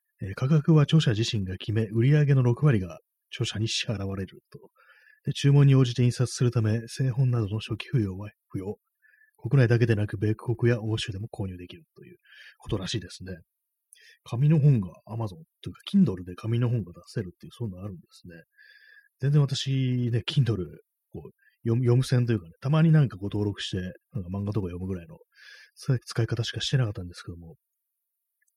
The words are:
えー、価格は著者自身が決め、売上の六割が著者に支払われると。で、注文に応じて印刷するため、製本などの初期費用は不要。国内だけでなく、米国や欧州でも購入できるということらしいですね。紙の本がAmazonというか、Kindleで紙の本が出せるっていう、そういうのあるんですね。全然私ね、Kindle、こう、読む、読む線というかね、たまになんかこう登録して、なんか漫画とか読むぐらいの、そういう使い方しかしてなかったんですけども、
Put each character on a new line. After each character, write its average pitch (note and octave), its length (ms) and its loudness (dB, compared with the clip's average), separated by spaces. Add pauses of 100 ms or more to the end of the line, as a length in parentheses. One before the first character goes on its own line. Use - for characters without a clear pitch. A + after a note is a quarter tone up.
(200)
え F#2+ 60 -8
ー、 F#2+ 80 -10
価 C3 140 -4
格 D#3 260 4
は D3+ 80 6
著 D#3+ 180 4
者 C#3 120 2
自 G#2+ 100 0
身 G#2 240 -2
が F#2 100 -6
決 - 160 -6
め、 A2 140 0
売 A2+ 240 2
上 D3 240 4
の C3 80 4
六 B2 240 2
割 A#2+ 140 4
が E2 180 -10 (320)
著 - 160 -6
者 - 120 -8
に A2 100 -2
支 - 180 -4
払 G2 180 -4
わ G2 120 -6
れ F#2+ 100 -6
る - 160 -20 (100)
と。 - 60 -20 (680)
で、 C#3+ 80 -4
注 C#3 200 2
文 C#3+ 140 8
に C3+ 80 6
応 C3 100 6
じ A#2+ 100 -2
て B2+ 80 0
印 A#2+ 100 4
刷 B2 180 0
す - 140 -2
る A#2+ 60 4
た A#2+ 100 0
め、 A2 280 0
製 C3 200 -4
本 B2+ 220 0
な A#2+ 100 0
ど G#2 80 -2
の G#2+ 120 -4
初 - 180 -8
期 - 100 -16
費 B2 140 0
用 F#2+ 160 -4
は G#2 100 -12 (220)
不 - 80 -8
要。 G2 180 -8 (680)
国 C3 200 4
内 A2+ 60 6
だ A#2 100 4
け A2+ 80 4
で A2+ 80 2
な G#2 120 0
く、 G#2 120 -8
米 G#2+ 160 0
国 A#2+ 360 0
や A#2 120 0
欧 A2 160 -4
州 - 140 -8
で F#2+ 60 -12
も A2 140 -10
購 G2+ 140 -8
入 F#2 100 -10
で F2+ 100 -16
き - 80 -18
る E2 100 -20 (120)
と - 80 -20
い F2+ 80 -20
う F2 60 -20 (400)
こ - 100 -20
と A2+ 80 -2
ら F#2+ 100 -8
し - 100 -6
い G2 40 -4
で F2+ 80 -14
す - 160 -18
ね。 F#2 140 -14 (840)
紙 C#3 280 0
の D#3+ 100 4
本 C3 200 6
が F2+ 100 -6 (180)
Amazon A2 320 -8 (220)
と - 80 -10
い - 20 -14
う - 0 -
か、 - 80 -20 (100)
Kindle G2 360 2
で F2+ 80 -12
紙 A2+ 240 -4
の A#2+ 100 2
本 A2+ 160 -2
が E2+ 80 -12
出 F2 140 -20
せ - 160 -8
る F2+ 120 -10
っ - 40 -20
て - 80 -20
い - 20 -18
う、 - 80 -20
そ A#2+ 80 -8
う A2 40 -6
い F#2+ 40 -10
う F2+ 40 -14
の F#2 60 -12
あ G2+ 40 -10
る G2+ 80 -12
ん - 20 -16
で D#2 140 -20
す - 180 -20
ね。 E2+ 60 -20 (840)
全 C#3 120 0
然 D3 80 6
私 C3 720 0
ね、 A#2+ 160 0
Kindle、 A#2 280 2 (560)
こ D#2+ 120 -14
う、 D#2 60 -20 (320)
読 A#2 140 2
む、 B2+ 80 0
読 A#2+ 120 6
む C3 80 2
線 B2 220 2
と A#2 60 0
い A2+ 40 2
う G#2 40 -4
か - 60 -14
ね、 E3 140 -20
た C3 80 -6
ま D#3 140 4
に E3 100 6
な D#3 80 8
ん C3 80 4
か - 80 -10
こ G2 100 -10
う - 60 -6
登 G#2 140 0
録 G2 160 -4
し - 80 -10
て、 G2+ 80 -4 (340)
な G#2+ 80 -6
ん F2+ 40 -10
か E2+ 40 -12
漫 G2+ 160 -6
画 G#2 80 -4
と G#2+ 80 -2
か F#2+ 60 -4
読 F2 120 -10
む F#2 80 -8
ぐ F#2+ 80 -4
ら E2+ 100 -10
い - 20 -20
の、 D#2+ 100 -20 (580)
そ - 200 -2
う - 20 2
い - 20 -6
う - 60 -8
使 - 180 -4
い A2+ 40 0
方 A2+ 180 -4
し - 80 -6
か A2+ 80 -8
し - 80 -6
て - 80 0
な B2+ 80 2
か G#2 60 -2
っ - 20 -8
た G2 100 -12
ん F2+ 60 -12
で E2+ 60 -18
す - 80 -20
け F#2+ 100 -14
ど E2+ 60 -16
も、 E2 180 -20 (1000)